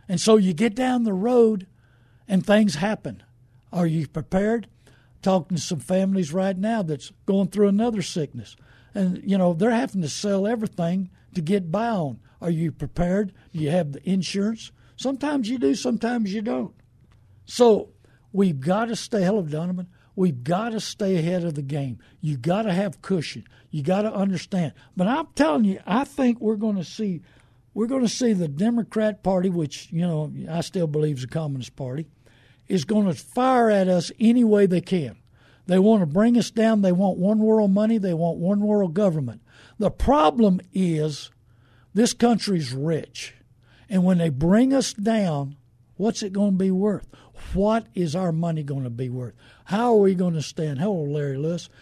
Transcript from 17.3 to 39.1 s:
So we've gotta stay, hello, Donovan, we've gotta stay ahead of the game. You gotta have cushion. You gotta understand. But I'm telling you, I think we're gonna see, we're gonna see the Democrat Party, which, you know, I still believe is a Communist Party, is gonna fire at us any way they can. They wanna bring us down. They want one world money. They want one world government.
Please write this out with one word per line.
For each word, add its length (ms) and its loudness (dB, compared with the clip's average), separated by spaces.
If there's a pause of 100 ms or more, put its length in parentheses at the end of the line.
So 440 4 (420)
we've 280 2
gotta 360 -2
stay, 280 -4
hello, 180 0
Donovan, 460 -6 (280)
we've 280 0
gotta 360 -2
stay 380 -2
ahead 260 0
of 120 -4
the 60 -6
game. 380 -6 (220)
You 160 -4
gotta 340 -2
have 300 -2
cushion. 440 -4 (240)
You 140 -6
gotta 300 0
understand. 600 -2 (220)
But 120 0
I'm 280 -2
telling 300 2
you, 200 0
I 200 0
think 340 0
we're 160 0
gonna 300 -2
see, 360 -6 (520)
we're 140 -2
gonna 200 0
see 260 0
the 140 0
Democrat 720 -2
Party, 280 0
which, 420 -6
you 100 -2
know, 300 -2 (180)
I 120 -4
still 260 -4
believe 300 0
is 80 -8
a 20 -14
Communist 480 -6
Party, 320 -8 (600)
is 180 0
gonna 280 0
fire 560 2
at 180 4
us 320 0
any 240 6
way 220 6
they 160 2
can. 360 -4 (480)
They 140 4
wanna 260 6
bring 320 4
us 120 2
down. 320 2
They 100 4
want 280 2
one 200 2
world 320 4
money. 260 2
They 160 0
want 240 -2
one 240 0
world 320 2
government. 480 0 (380)